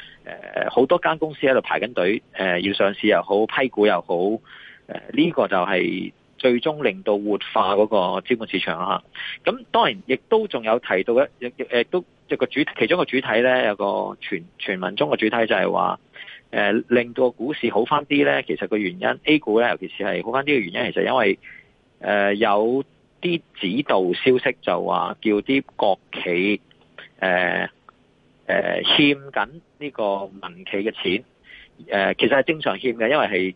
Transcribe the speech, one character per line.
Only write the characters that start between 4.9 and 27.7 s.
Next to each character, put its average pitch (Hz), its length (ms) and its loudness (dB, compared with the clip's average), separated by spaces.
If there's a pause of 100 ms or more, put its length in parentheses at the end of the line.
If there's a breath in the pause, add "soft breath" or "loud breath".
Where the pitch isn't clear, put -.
呢 151 180 2
個 110 180 0
就 98 80 0
係 92 560 -2 (240)
最 123 240 2
終 151 220 -2
令 95 200 -2
到 104 140 0
活 104 220 -2 (140)
化 101 220 2
嗰 104 120 4
個 107 100 0 (240)
資 - 160 -2
本 113 120 -8
市 - 100 -2
場 85 200 -4
啦。 92 240 -2 (420 loud breath)
咁 240 260 -2
當 220 160 4
然 107 200 -4
亦 131 100 0 (120)
都 220 200 2
仲 120 160 -6
有 110 160 2
提 95 240 0
到 120 100 0
嘅， 135 140 2 (100)
亦， 123 80 -8
亦， 123 340 -2
亦 120 40 2
都， 185 200 -4 (240)
即 151 60 -2
係 - 40 -4
個 127 80 0
主， - 140 -2 (180)
其 113 100 2
中 170 100 2
個 160 60 2
主 131 160 -2
體 113 200 2
呢， 127 260 4
有 104 100 0
個 101 80 -2
傳-， 101 580 -4 (160)
傳 95 200 -4
聞 92 180 -4
中 147 140 0
嘅 123 60 0
主 110 100 0
體 113 200 2
就 107 80 2
係 92 160 2
話， 90 300 0 (500 loud breath)
呃， 104 220 0
令 120 400 0
到 131 120 0
個 123 60 4
股 120 220 -6
市 120 180 -2
好 110 140 0
返 147 220 0
啲 143 180 2
呢， 139 180 2
其 - 140 -4
實 101 100 -6
個 110 100 -2
原 92 220 -4
因， 117 260 -2
A 151 140 4
股 110 220 2
呢， 117 100 2
尤 82 60 -2
其 92 200 -8
是 - 60 -6
係 92 220 -2
好 113 80 -8
返 135 120 0
啲 143 40 -8
嘅 147 100 2
原 107 280 -4
因， 87 60 -6
其 - 60 -4
實 95 80 2
因 117 80 0
為， 107 240 2 (600 loud breath)
呃， 101 340 2
有 110 500 2 (360)
啲 175 200 -2 (140)
指 98 280 -2
導 98 200 2 (120)
消 127 240 4 (120)
息 - 120 -4
就 90 220 0
話 90 360 -2
叫 107 120 2
啲 131 300 0 (140)
國 98 220 2 (140)
企， 92 480 -2 (580 loud breath)
呃， 90 500 0 (800)